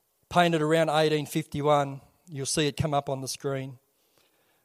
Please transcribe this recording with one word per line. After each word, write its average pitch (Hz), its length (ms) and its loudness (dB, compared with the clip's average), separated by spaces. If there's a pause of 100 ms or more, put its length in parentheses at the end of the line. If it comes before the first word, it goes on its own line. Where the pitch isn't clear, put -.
(300)
Painted 170 320 4
around 156 280 2
eighteen 151 360 2
fifty-one. 143 760 0 (280)
You'll 139 160 -10
see 151 220 0
it 139 80 -2
come 151 180 -2
up 143 140 0
on 135 140 -4
the 131 80 -8
screen. 135 480 -6 (880)